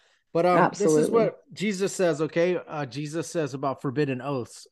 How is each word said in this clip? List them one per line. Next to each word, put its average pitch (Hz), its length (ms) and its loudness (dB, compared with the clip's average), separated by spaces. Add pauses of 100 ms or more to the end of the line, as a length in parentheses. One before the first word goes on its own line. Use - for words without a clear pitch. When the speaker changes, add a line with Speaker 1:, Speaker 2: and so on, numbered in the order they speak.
(340)
Speaker 1:
But, 170 120 2
um, 175 260 6
this 175 120 -8
is 208 40 2
Speaker 2:
Absolutely. 156 380 4
Speaker 1:
what - 280 -6
Jesus 190 400 -2
says, 165 280 0
okay? 170 440 0
Uh, 147 200 -8
Jesus 147 440 -8
says 151 240 -4
about 135 280 -4
forbidden 135 400 -2
oaths. 131 500 -6